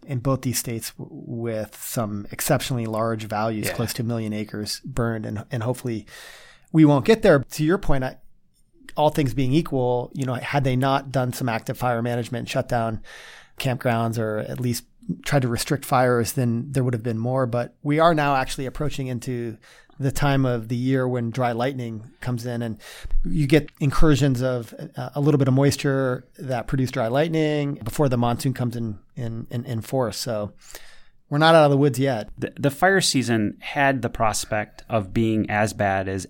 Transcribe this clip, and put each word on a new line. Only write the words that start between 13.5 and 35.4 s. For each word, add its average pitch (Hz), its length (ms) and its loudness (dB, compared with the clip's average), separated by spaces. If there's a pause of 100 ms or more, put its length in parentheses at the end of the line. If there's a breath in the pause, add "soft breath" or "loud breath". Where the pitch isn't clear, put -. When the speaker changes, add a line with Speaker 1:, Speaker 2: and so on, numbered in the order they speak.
Speaker 1:
campgrounds, 117 580 0
or 110 220 -2
at 131 200 -8
least 123 260 -4 (380)
tried 143 180 2
to 123 60 0
restrict 117 380 -2
fires, 123 460 2
then 120 400 -2
there 135 120 0
would 123 100 0
have 113 100 -4
been 113 160 -4
more. 127 260 -2
But 120 380 -4
we 147 160 2
are 165 160 6
now 143 200 2
actually 131 300 -2
approaching 135 420 -4
into 120 500 -6 (420 soft breath)
the 135 120 0
time 135 360 2
of 117 200 -2
the 123 80 -4
year 127 320 0
when 123 220 -2
dry 120 220 0
lightning 120 580 -4 (120)
comes 123 260 -4
in, 120 160 -4
and 113 160 -6 (440 loud breath)
you 165 220 2
get 143 240 4 (100)
incursions 139 640 6
of, 127 320 -4 (240)
uh, 127 160 -8
a 147 80 -4
little 147 160 4
bit 135 100 2
of 131 60 4
moisture 135 720 2 (140)
that 127 260 -4
produce 131 240 -2
dry 120 180 -2
lightning 151 760 0
before 135 260 0
the 123 80 0
monsoon 120 360 0
comes 120 220 -4
in, 113 220 -6 (180)
in, 117 360 -8
in, 120 140 -6
in 113 160 -6
force. 123 360 -4
So 107 360 -6 (760 loud breath)
we're 143 80 0
not 160 160 8
out 156 120 10
of 143 60 6
the 139 60 4
woods 135 220 4
yet. 131 360 -2
Speaker 2:
The, - 240 -8
the 135 120 2
fire 190 280 4
season 113 600 0
had 139 420 0
the 117 80 -2
prospect - 800 -2
of 98 240 -2
being 110 380 2